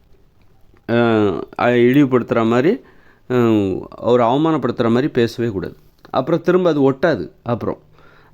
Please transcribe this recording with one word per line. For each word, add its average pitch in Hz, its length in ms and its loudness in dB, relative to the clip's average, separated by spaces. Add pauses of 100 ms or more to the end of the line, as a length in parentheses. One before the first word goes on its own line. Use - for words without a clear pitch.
(880)
அஹ், 110 540 0 (200)
அ-, 120 160 2
இழிவுபடுத்துகிற 120 680 2
மாதிரி, 123 240 2 (580)
அஹ், 110 520 0 (200)
ஒரு 120 220 2
அவமானப்படுத்துகிற 123 680 0
மாதிரி 120 180 0
பேசவே 117 420 -2
கூடாது. 95 260 -8 (340)
அப்புறம் 160 320 -2
திரும்ப 180 280 2
அது 143 220 2
ஒட்டாது. 131 380 -2 (140)
அப்புறம் 107 340 -6 (560)